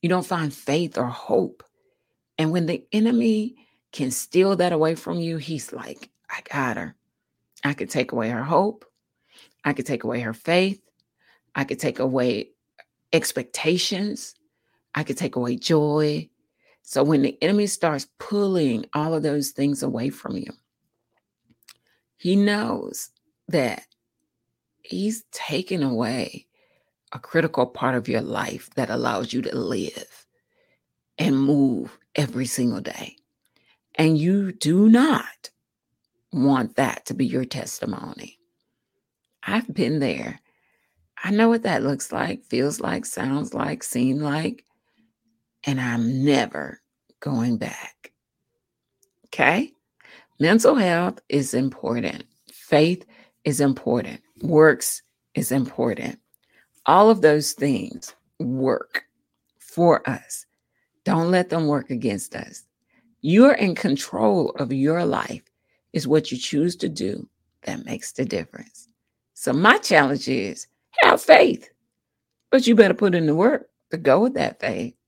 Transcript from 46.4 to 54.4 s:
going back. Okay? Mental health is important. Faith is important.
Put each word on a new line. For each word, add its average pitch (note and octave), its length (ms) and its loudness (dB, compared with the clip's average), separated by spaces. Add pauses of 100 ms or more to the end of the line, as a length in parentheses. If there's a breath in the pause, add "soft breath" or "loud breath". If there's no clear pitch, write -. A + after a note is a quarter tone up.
going A#2+ 380 -2
back. - 540 -12 (1160)
Okay? F3 440 2 (680 soft breath)
Mental A3+ 360 6
health F3+ 440 2 (100)
is C#3 240 -2
important. A#2+ 720 -4 (280)
Faith E3 540 0 (400 soft breath)
is C#3+ 160 0
important. B2 600 -2 (200)